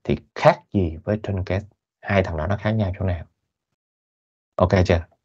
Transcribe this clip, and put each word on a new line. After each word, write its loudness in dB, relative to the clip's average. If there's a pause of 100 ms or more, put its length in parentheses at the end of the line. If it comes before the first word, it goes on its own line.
thì -2 (180)
khác 4 (140)
gì 0
với -2
truncate? -4 (360)
Hai 2
thằng -6
đó -4
nó -2
khác -2
nhau 0
chỗ -4
nào? -4 (1300)
Ok 2 (160)
chưa? 2 (200)